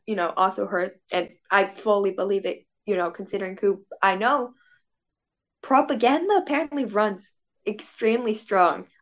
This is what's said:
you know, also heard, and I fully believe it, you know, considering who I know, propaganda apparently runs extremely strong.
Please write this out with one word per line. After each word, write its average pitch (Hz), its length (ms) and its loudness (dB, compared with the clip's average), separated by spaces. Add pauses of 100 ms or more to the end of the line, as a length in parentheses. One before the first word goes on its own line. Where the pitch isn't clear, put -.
you 214 120 -4
know, 170 180 -2
also 190 320 0
heard, 180 240 -4 (220)
and 175 160 -2 (200)
I 196 140 4
fully 202 480 0
believe 190 340 -2
it, - 220 -8 (180)
you 202 120 -2
know, 175 120 -2
considering 190 500 -8
who 196 260 0 (180)
I 190 120 4
know, 247 360 0 (1080)
propaganda 285 720 2
apparently 294 480 -2
runs 208 480 -2 (380)
extremely 226 640 -2
strong. 180 520 0 (160)